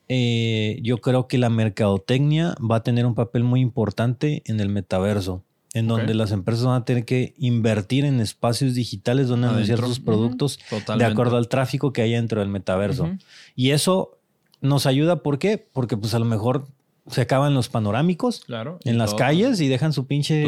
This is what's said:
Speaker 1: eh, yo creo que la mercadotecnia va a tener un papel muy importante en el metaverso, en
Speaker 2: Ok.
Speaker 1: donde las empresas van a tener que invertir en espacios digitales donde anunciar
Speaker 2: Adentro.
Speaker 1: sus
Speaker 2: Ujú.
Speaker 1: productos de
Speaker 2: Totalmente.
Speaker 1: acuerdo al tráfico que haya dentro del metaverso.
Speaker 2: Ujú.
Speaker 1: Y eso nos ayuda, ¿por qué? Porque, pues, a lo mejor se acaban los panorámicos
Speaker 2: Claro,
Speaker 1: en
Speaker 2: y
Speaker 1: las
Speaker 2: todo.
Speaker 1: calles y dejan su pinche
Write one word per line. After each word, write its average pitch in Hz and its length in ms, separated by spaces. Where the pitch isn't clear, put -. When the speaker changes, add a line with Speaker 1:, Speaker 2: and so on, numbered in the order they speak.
Speaker 1:
eh, 113 720
yo 113 160
creo 127 280
que 127 120
la 120 120
mercadotecnia 117 1120
va 113 160
a 113 60
tener 120 240
un 117 100
papel 120 260
muy 123 180
importante 120 840
en 110 140
el 101 80
metaverso, 95 760
en 113 160
Speaker 2:
Ok. 113 80
Speaker 1:
donde 110 160
las 110 160
empresas 113 340
van 127 180
a - 20
tener 123 200
que 127 340
invertir 117 680
en 135 160
espacios 120 540
digitales 123 520
donde 123 220
anunciar 110 300
Speaker 2:
Adentro. 123 100
Speaker 1:
sus 123 100
Speaker 2:
Ujú. - 60
Speaker 1:
productos 120 540
de 110 80
Speaker 2:
Totalmente. 110 340
Speaker 1:
acuerdo 120 260
al 117 100
tráfico 131 440
que 120 100
haya 117 160
dentro 113 220
del 98 100
metaverso. 98 540
Speaker 2:
Ujú. 185 140
Speaker 1:
Y 127 140
eso 185 480
nos 139 260
ayuda, 151 380
¿por 143 160
qué? 208 180
Porque, 123 240
pues, 104 180
a 117 60
lo 117 40
mejor 117 420
se - 140
acaban 143 300
los 127 160
panorámicos 147 760
Speaker 2:
Claro, 127 400
Speaker 1:
en 117 100
Speaker 2:
y 117 40
Speaker 1:
las 110 120
Speaker 2:
todo. 107 80
Speaker 1:
calles 175 420
y 147 60
dejan 135 260
su 139 140
pinche 147 420